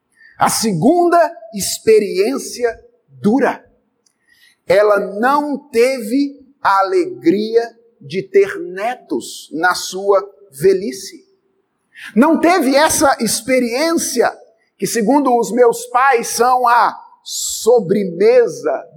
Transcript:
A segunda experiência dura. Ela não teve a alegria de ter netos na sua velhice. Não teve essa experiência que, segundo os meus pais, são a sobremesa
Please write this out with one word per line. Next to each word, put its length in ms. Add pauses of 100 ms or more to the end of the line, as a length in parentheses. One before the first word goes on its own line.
(380)
A 120
segunda 680 (360)
experiência 1300 (300)
dura. 560 (1000)
Ela 340
não 580 (120)
teve 760 (160)
a 180
alegria 1000 (220)
de 240
ter 360
netos 920
na 240
sua 600 (120)
velhice. 800 (880)
Não 240
teve 340
essa 460
experiência 1120 (440)
que, 100
segundo 500
os 140
meus 360
pais, 400
são 400
a 360 (200)
sobremesa 1700